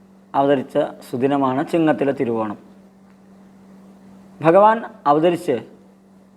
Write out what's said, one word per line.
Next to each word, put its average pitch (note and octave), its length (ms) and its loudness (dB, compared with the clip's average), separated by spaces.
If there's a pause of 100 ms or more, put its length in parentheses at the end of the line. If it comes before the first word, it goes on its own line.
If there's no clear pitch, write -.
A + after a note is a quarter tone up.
(380)
അവതരിച്ച C#3 400 0 (300)
സുദിനമാണ് C3+ 520 -2 (120)
ചിങ്ങത്തിലെ D3 480 0
തിരുവോണം. A2+ 380 -6 (1900)
ഭഗവാൻ G3+ 320 6 (340)
അവതരിച്ച് D#3+ 460 0 (800)